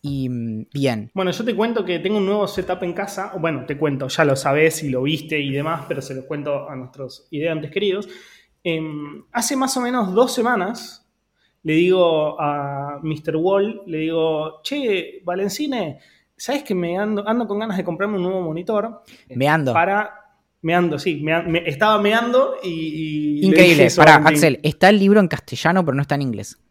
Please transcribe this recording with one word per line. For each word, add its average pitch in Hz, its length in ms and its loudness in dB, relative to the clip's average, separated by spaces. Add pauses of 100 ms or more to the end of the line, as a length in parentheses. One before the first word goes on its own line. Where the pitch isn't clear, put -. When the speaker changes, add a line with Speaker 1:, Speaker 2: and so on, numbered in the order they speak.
Speaker 1:
y, 139 260 -4
mm, 117 460 -6
bien. 127 400 -2
Speaker 2:
Bueno, 185 160 -2
yo 170 160 -4
te 214 100 -2
cuento 220 300 -2
que 175 140 -4
tengo 208 180 -2
un 196 80 0
nuevo 202 220 0
setup 180 340 -4
en 175 120 -4
casa. 190 460 -8
Bueno, 151 280 -4
te 143 100 -6
cuento, 139 300 -2
ya 156 180 2
lo 135 100 2
sabés 151 460 2
y 151 80 -6
lo 127 140 -2
viste 156 360 -2
y 143 120 -4
demás, 151 360 -4
pero 139 140 -6
se 131 140 -10
los 131 100 -12
cuento 143 420 -6
a 147 80 -12
nuestros 127 540 -14
ideantes 151 400 -4
queridos. 196 400 -2 (540)
Em, 151 680 -6
hace 240 240 -2
más 262 220 -2
o 254 40 -2
menos 240 320 -2
dos 247 200 4
semanas 226 640 -4 (680)
le 156 100 -2
digo 165 680 2
a 143 640 -4
mister 156 320 -4
Wall, 196 500 0
le 156 140 -8
digo, 160 640 -2
"Che, 226 600 -4
Valencine, 196 760 -4 (360)
¿sabés 285 280 -6
que 214 100 -6
me 175 240 -2
ando, 208 300 -2
ando 226 200 -2
con 202 120 -4
ganas 214 180 -4
de 190 60 -4
comprarme 190 340 -6
un 180 60 -2
nuevo 185 180 -2
monitor?" 202 640 -4 (260)
Eh, 123 80 -8
Speaker 1:
Me 135 100 2
ando. 147 240 2
Speaker 2:
para, 196 400 2 (520)
me 165 100 0
ando, 175 240 2
sí, 151 240 -4
me 151 120 -2
an-, 170 180 -2
me, 170 80 2 (100)
estaba 208 320 2
meando 233 640 2
y, 185 60 -6
y 156 720 -4
le 190 60 4
Speaker 1:
Increíble. 180 260 8
Speaker 2:
dije 143 120 8
eso - 160 4
a 151 40 10
Speaker 1:
Pará, 156 120 10
Speaker 2:
Valentín. 151 280 6
Speaker 1:
Axel, 139 180 4
está 185 260 6
el 208 80 6
libro 202 220 6
en 185 80 4
castellano, 170 580 0
pero 139 80 0
no 139 80 0
está 139 140 -2
en 139 80 -2
inglés. 107 360 -8 (120)